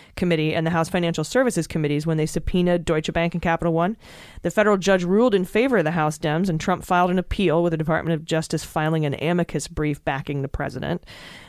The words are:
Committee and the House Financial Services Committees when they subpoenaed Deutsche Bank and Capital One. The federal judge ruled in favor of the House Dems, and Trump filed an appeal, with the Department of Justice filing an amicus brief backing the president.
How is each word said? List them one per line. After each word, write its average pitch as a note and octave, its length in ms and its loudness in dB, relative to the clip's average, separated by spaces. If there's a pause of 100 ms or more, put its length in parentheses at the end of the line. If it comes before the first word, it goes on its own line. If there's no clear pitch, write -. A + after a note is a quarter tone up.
(160)
Committee D#3+ 380 0
and E3 100 0
the E3 60 0
House E3 200 0
Financial E3 340 0
Services A#3+ 420 0
Committees D3 400 -2
when D#3+ 120 0
they D#3 100 0
subpoenaed F3 580 0
Deutsche D#3 260 0
Bank E3+ 220 0
and E3+ 80 -4
Capital E3 320 0
One. F3 240 0 (460)
The F3 80 0
federal G#3 260 4
judge F#3 260 2
ruled G#3 300 4
in F#3+ 100 4
favor A#3+ 340 2
of D#3+ 80 4
the D3+ 60 0
House D3+ 280 0
Dems, D#3+ 300 0
and D#3 120 0
Trump F3+ 220 -2
filed F3+ 260 2
an F#3 80 0
appeal, E3+ 460 2
with E3+ 80 2
the D#3+ 60 -2
Department D#3+ 360 0
of D#3 120 -4
Justice D#3+ 380 -2
filing D#3 440 0
an C#3 80 -2
amicus E3 520 -2
brief D3+ 380 -4
backing C#3+ 380 -4
the C#3 40 -4
president. C#3+ 560 -6 (460)